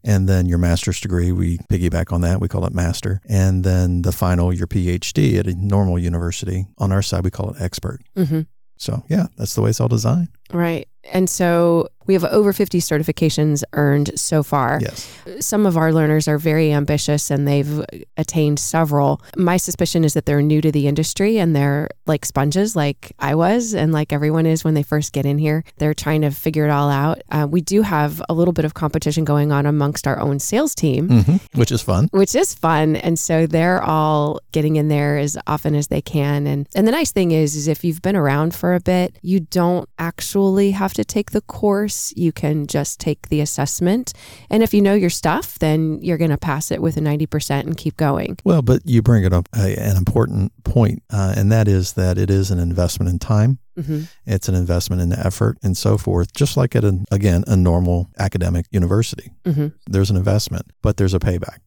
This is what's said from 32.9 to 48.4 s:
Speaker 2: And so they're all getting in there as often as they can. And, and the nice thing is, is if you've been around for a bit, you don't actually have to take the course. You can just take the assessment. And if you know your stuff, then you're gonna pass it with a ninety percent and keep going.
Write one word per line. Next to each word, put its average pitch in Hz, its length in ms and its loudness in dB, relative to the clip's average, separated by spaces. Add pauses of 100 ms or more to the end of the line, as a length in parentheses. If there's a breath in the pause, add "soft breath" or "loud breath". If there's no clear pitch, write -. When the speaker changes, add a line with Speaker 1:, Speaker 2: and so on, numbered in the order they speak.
Speaker 2:
And 170 200 -2
so 165 280 0
they're 165 360 2
all 156 580 0 (120)
getting 156 240 0
in 151 120 2
there 147 300 0
as 143 280 -2
often 151 300 -2
as 147 120 0
they - 140 -2
can. 143 460 -2
And, 143 280 -2
and 208 120 4
the 226 40 4
nice 302 200 -2
thing 180 200 0
is, 156 240 2
is 147 120 -4
if 156 160 -2
you've 165 180 -2
been 196 140 0
around 151 400 0
for 180 180 0
a 175 60 2
bit, 180 420 0
you 190 180 0
don't 175 480 0 (120)
actually 196 720 0
have 196 240 -2
to 214 80 -2
take - 280 -4
the 208 100 -2
course. 208 760 -2
You 165 160 0
can 147 360 -4
just - 320 -4
take - 300 -6
the 151 120 0
assessment. 175 720 -2 (360 loud breath)
And 220 140 4
if 220 100 0
you 208 80 6
know 196 120 4
your 190 160 4
stuff, - 500 -2
then 156 420 0
you're 170 160 -2
gonna 156 200 2
pass 156 340 -4
it 156 100 -4
with 165 140 -2
a 151 60 -2
ninety 151 240 0
percent 143 420 -4
and 160 100 -4
keep - 200 -6
going. 151 480 -2